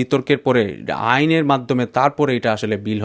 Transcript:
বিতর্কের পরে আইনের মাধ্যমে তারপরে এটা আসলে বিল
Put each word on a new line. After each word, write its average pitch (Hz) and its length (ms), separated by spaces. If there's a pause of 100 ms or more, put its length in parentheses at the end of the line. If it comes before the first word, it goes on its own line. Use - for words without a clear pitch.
বিতর্কের 131 460
পরে 123 160 (520)
আইনের 156 300
মাধ্যমে 131 400 (140)
তারপরে 139 400
এটা 117 180
আসলে 107 200
বিল 104 280